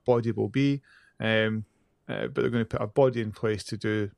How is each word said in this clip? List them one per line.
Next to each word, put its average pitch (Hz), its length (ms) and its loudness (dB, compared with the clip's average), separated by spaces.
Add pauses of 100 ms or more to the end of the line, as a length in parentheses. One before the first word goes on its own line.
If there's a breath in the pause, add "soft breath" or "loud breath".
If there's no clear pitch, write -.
body 117 260 4
will 107 180 -2
be, 139 320 0 (380 soft breath)
um, 110 460 2 (440)
uh, - 180 -4
but 135 140 -2
they're 127 80 2
gonna 117 160 0
put - 160 -4
a 113 60 -4
body 123 340 2
in 107 100 -4
place 107 340 -4
to 110 120 -8
do, 107 400 -2